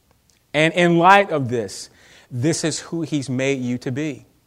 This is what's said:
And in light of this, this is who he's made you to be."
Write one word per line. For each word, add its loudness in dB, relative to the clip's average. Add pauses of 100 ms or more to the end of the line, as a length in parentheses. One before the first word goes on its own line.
(520)
And 2
in 4
light 6
of -2
this, -6 (400)
this -2
is -4
who -8
he's -6
made -2
you -4
to -8
be." -8 (200)